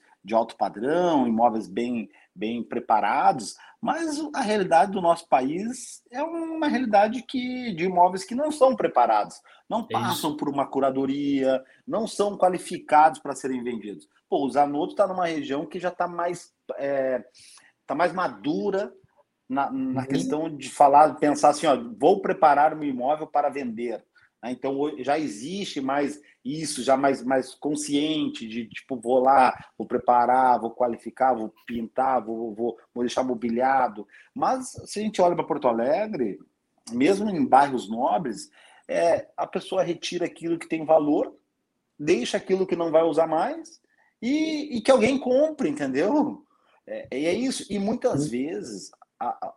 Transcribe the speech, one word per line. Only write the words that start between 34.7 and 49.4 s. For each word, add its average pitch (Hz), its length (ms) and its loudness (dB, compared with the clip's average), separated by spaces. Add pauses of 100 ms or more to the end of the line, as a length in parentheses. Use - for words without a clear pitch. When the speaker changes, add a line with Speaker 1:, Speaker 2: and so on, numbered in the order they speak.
Speaker 1:
se - 140 -10
a 214 40 -4
gente 214 180 -2
olha 175 140 4
pra 156 80 0
Porto 147 240 -2
Alegre, 131 720 0 (520)
mesmo 196 380 2
em 156 160 0
bairros 127 440 4
nobres, 131 600 -2 (380)
é, 170 400 0 (100)
a 185 100 -4
pessoa 185 360 -2
retira 170 420 -4
aquilo 165 340 -4
que - 100 -14
tem 160 160 -2
valor, 156 500 4 (640)
deixa 202 380 0
aquilo 190 300 0
que 175 80 -2
não 170 160 -2
vai 160 120 6
usar 160 240 2
mais 226 540 -4 (400)
e, 294 560 -2
e 208 40 -4
que 269 100 4
alguém 254 280 6
compre, 269 500 2
entendeu? 147 760 0 (440)
É, 107 240 -10
e 139 140 -4
é 175 80 2
isso. 247 360 -4
E 202 100 -4
muitas 202 460 -2
Speaker 2:
Sim. - 60 -6
Speaker 1:
vezes, 131 600 -6 (280)
a, 120 100 -4
a, - 260 -10